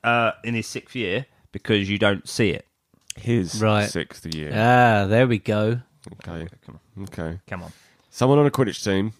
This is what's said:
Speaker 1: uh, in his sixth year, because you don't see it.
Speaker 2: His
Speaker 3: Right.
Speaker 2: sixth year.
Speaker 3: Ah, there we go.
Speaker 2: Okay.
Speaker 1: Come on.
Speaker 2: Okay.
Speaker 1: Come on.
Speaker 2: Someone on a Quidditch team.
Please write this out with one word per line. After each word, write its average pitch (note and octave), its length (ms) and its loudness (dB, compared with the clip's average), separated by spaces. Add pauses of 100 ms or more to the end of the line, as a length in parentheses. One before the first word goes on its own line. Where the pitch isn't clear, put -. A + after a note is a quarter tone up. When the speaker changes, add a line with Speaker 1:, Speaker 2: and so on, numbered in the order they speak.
Speaker 1:
uh, A#2 280 2 (120)
in A#2 120 -4
his A2 120 -4
sixth - 260 -14
year, A2+ 320 -4 (280)
because G2+ 360 -2
you G2+ 80 -2
don't G2+ 300 0
see A2 220 0
it. - 160 -6 (500)
Speaker 2:
His G#2+ 460 -2
Speaker 3:
Right. G#2+ 280 2
Speaker 2:
sixth - 440 -8
year. D2+ 200 -8
Speaker 3:
Ah, A#2 520 4
there A#2 220 4
we A2+ 120 0
go. A2 420 -2 (320)
Speaker 2:
Okay. E2+ 340 -12 (180)
Speaker 1:
Come - 140 -20 (160)
on. G2 80 -12
Speaker 2:
Okay. F2 440 -10
Speaker 1:
Come F2+ 160 -12
on. E2 100 -18 (360)
Speaker 2:
Someone C3+ 300 4
on D3 60 6
a C#3 60 4
Quidditch A#2+ 300 -2
team. G2+ 380 0